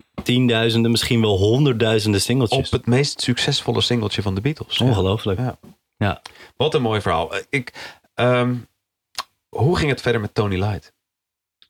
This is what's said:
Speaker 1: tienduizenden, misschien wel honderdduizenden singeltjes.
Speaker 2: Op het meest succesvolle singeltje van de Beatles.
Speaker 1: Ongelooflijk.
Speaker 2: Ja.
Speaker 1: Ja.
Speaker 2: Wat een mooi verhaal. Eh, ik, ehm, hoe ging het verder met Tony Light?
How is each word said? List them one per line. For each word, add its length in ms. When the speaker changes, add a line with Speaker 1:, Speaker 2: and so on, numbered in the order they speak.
Speaker 1:
tienduizenden, 680
misschien 300
wel 160
honderdduizenden 840
singeltjes. 440
Speaker 2:
Op 60
het 140
meest 360
succesvolle 600
singeltje 400
van 140
de 60
Beatles. 400
Speaker 1:
Ongelooflijk. 580
Speaker 2:
Ja. 180
Speaker 1:
Ja. 240
Speaker 2:
Wat 160
een 80
mooi 200
verhaal. 340
Eh, 140
ik, 460
ehm, 420
hoe 280
ging 120
het 120
verder 200
met 120
Tony 300
Light? 300